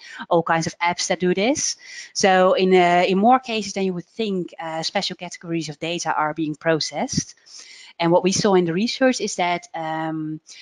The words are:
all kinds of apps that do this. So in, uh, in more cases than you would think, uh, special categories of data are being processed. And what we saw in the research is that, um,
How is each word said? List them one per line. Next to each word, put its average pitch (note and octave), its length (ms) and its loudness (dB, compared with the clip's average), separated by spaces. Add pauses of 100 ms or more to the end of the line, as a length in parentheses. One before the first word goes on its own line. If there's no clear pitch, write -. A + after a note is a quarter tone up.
(300)
all E3+ 140 4
kinds E3 220 0
of - 140 -10
apps F3 280 -2
that F3+ 120 -2
do F3+ 140 0
this. G#3+ 420 -2 (380)
So F#3 400 4
in, F#3+ 200 2
uh, F3 320 6
in F3+ 120 2
more A#3+ 220 4
cases A3 340 -6
than G3 100 -4
you F#3+ 100 -2
would F3 120 -8
think, G3 520 -6
uh, E3 260 -8
special F#3 340 -4
categories E3+ 500 -8
of D3+ 100 -12
data E3 360 -4
are D3+ 200 -2
being D#3 220 -4
processed. E3 800 -4 (640)
And E3+ 140 2
what F3 100 4
we F#3 80 2
saw G3 220 2
in F#3 100 6
the E3 100 -2
research A#3+ 460 0
is - 160 -6
that, F3 380 -2
um, D#3+ 680 -6 (220)